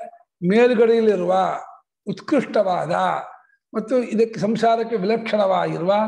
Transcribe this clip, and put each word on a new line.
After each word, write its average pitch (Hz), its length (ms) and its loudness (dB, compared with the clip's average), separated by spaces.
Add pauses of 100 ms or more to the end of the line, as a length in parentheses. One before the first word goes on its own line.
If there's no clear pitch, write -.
(480)
ಮೇಲ್ಗಡೆಯಲ್ಲಿರುವ 220 880 4 (680)
ಉತ್ಕೃಷ್ಟವಾದ 190 840 -2 (840)
ಮತ್ತು 226 240 -2
ಇದಕ್ಕೆ 220 420 -2
ಸಂಸಾರಕ್ಕೆ 226 560 0
ವಿಲಕ್ಷಣವಾಗಿರುವ 190 1000 0 (140)